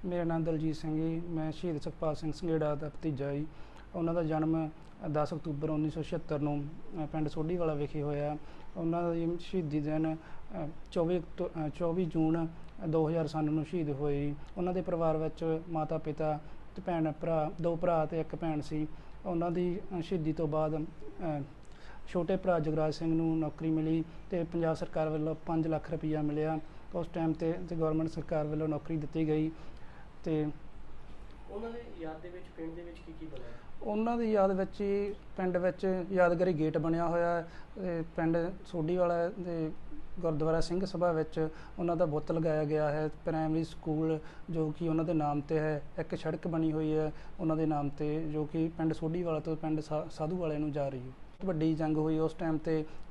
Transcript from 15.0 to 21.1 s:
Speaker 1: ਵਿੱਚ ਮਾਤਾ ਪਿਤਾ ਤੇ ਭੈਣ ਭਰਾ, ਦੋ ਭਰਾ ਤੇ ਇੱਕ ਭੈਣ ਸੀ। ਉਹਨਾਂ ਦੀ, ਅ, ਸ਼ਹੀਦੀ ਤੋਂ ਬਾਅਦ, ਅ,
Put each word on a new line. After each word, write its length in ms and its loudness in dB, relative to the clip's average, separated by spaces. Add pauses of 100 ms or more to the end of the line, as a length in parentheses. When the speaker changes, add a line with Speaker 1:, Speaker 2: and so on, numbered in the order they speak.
Speaker 1:
ਵਿੱਚ 520 0
ਮਾਤਾ 300 0
ਪਿਤਾ 400 0 (380)
ਤੇ 100 -8
ਭੈਣ 260 2
ਭਰਾ, 380 2 (100)
ਦੋ 160 2
ਭਰਾ 300 4
ਤੇ 140 -2
ਇੱਕ 160 -4
ਭੈਣ 240 0
ਸੀ। 260 -2 (400)
ਉਹਨਾਂ 240 0
ਦੀ, 300 0 (180)
ਅ, 40 -2
ਸ਼ਹੀਦੀ 300 0
ਤੋਂ 160 0
ਬਾਅਦ, 340 2
ਅ, 600 -4 (640)